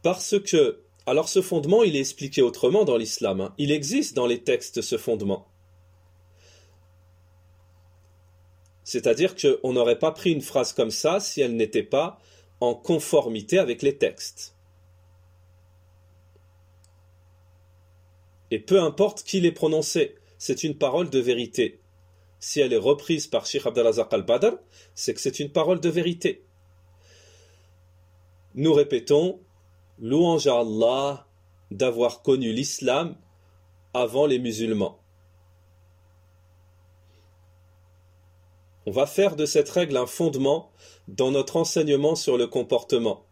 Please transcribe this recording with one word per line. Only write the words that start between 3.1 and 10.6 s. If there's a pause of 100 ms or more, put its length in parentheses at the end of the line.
hein.
Il
existe
dans
les
textes,
ce
fondement. (3250)
C'est-à-dire
qu'on
n'aurait
pas
pris
une
phrase